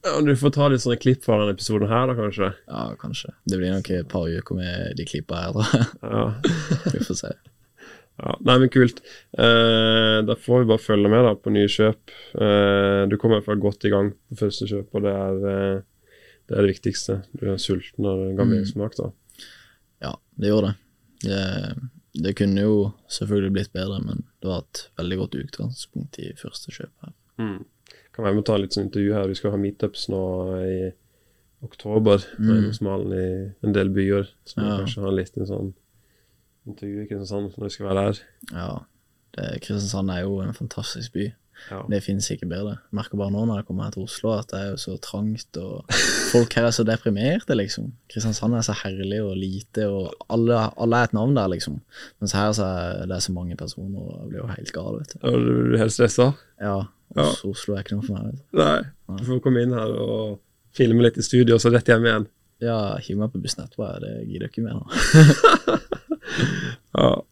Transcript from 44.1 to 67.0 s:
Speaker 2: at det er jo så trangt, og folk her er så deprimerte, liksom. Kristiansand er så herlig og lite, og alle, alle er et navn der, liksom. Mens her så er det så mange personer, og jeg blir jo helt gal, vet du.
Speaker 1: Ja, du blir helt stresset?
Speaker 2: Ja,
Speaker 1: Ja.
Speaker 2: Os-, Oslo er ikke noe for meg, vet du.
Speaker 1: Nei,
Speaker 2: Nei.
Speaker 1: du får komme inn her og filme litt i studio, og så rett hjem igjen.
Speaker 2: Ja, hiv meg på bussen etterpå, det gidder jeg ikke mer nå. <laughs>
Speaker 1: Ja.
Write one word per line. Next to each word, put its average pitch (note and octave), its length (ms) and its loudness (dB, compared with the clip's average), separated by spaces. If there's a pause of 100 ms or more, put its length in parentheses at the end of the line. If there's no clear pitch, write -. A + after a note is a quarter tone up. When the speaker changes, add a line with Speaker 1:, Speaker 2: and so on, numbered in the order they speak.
Speaker 2:
at G#2+ 160 -2
det F#2+ 140 -8
er G2+ 100 -6
jo G2 80 -8
så - 220 -8
trangt, G#2+ 580 -6
og F#2 240 -10 (480)
folk A#2 240 4
her A#2 140 4
er - 20 4
så A2 160 0
deprimerte, A2+ 680 0
liksom. G#2+ 320 -4 (200)
Kristiansand A2+ 460 -2
er A2+ 80 0
så G#2+ 160 -2
herlig F#2+ 460 -6
og F#2+ 120 -4
lite, G2 540 -4
og F#2+ 240 -4 (160)
alle, A#2 240 4 (240)
alle A#2 220 2
er A#2 80 2
et - 100 -2
navn B2 160 2
der, G#2 160 2
liksom. D2+ 300 -6 (400)
Mens G2+ 120 -4
her G#2 220 0
så G#2 140 -2 (340)
er F2 80 -8
det F#2 120 -4
så F#2+ 120 -4
mange F2 220 -8
personer, G2 420 -10
og E2+ 240 -12
jeg - 80 -12
blir - 80 -10
jo - 160 -10
helt - 180 -12
gal, - 280 -8
vet - 80 -14
du. - 180 -20
Speaker 1:
Ja, B2 80 2
du A#2+ 360 2
blir A#2 120 4
helt A2 100 2
stresset? B2 440 4 (240)
Speaker 2:
Ja, G2+ 240 -4 (320)
Speaker 1:
Ja. - 80 2
Speaker 2:
Os-, - 200 -2
Oslo G2+ 300 -6
er F#2+ 80 -6
ikke G2+ 140 -6
noe G#2 100 -4
for - 80 -4
meg, G#2+ 160 -6
vet C3+ 80 -10
du. - 200 -4
Speaker 1:
Nei, - 220 4 (280)
Speaker 2:
Nei. F#2+ 100 -10
Speaker 1:
du A2 60 -8
får B2+ 180 -2
komme B2 200 4
inn B2 100 0
her A2 260 -2
og A2 400 -4 (320)
filme A#2 320 6
litt A#2 160 6
i A2+ 80 -2
studio, A#2+ 300 8
og A2 40 6
så A#2+ 140 6
rett A#2 160 4
hjem A2+ 160 6
igjen. A2 220 2 (320)
Speaker 2:
Ja, A#2 180 -2 (200)
hiv - 200 -8
meg A2 140 -2
på F#2 100 -6
bussen - 240 -8
etterpå, - 340 -8
det - 280 -10
gidder - 180 -8
jeg - 60 -10
ikke - 100 -4
mer - 160 -4
nå. - 80 -10
<laughs> - 1040 8 (1040)
Speaker 1:
Ja. - 160 6 (220)